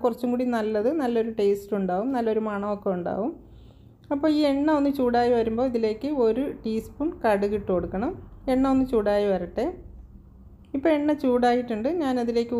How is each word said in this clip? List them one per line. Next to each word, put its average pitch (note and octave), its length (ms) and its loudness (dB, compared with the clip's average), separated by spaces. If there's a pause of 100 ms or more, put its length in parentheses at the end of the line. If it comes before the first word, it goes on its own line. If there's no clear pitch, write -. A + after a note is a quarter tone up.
കുറച്ചും A#3+ 300 0
കൂടി B3 120 0 (120)
നല്ലത്, G#3+ 320 0 (140)
നല്ലൊരു A#3 360 0
ടേസ്റ്റ് G3+ 400 0
ഉണ്ടാവും, F#3+ 380 0
നല്ലൊരു A3 320 0
മണമൊക്കെ G3+ 480 -4
ഉണ്ടാവും. F#3 340 -2 (840)
അപ്പോൾ D4 220 2
ഈ D4+ 40 2 (100)
എണ്ണ C#4 180 2 (100)
ഒന്ന് C#4 200 2
ചൂടായി A#3+ 380 4
വരുമ്പോൾ A3+ 340 0
ഇതിലേക്ക് A3+ 380 -2 (180)
ഒരു A3+ 180 2 (200)
ടീസ്പൂൺ A3 440 -4 (160)
കടുക് G3+ 340 2
ഇട്ട് G3 160 -6
കൊടുക്കണം. F#3+ 380 -2 (420)
എണ്ണ C4 100 4 (100)
ഒന്ന് C4 180 4
ചൂടായി G#3 400 2
വരട്ടെ. F3+ 340 -2 (1080)
ഇപ്പോൾ D4 200 2
എണ്ണ D4 160 0 (120)
ചൂടായിട്ടുണ്ട്. A#3+ 640 2 (140)
ഞാനതിലേക്ക് A#3 580 0